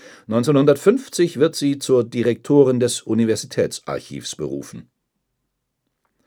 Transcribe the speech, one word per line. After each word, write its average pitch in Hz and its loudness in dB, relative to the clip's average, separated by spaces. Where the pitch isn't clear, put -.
Neunzehnhundertfünfzig 143 2
wird 156 2
sie 139 -2
zur 127 2
Direktorin 123 2
des 120 -2
Universitätsarchivs 107 -4
berufen. 69 -10